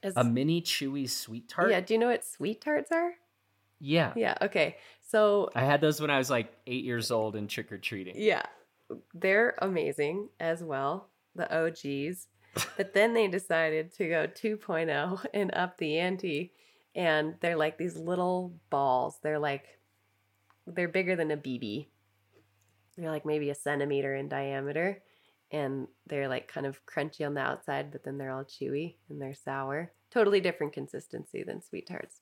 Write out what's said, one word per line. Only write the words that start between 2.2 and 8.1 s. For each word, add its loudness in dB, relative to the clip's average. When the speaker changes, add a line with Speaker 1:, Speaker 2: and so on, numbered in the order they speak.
Speaker 1:
sweet -6
tarts 0
are? 2
Speaker 2:
Yeah. 2
Speaker 1:
Yeah, 2
okay. 2
So 4
Speaker 2:
I 4
had 6
those 4
when 0
I 4
was, 2
like, 2
eight -4
years -2
old 0
and -4
trick-or-treating. -8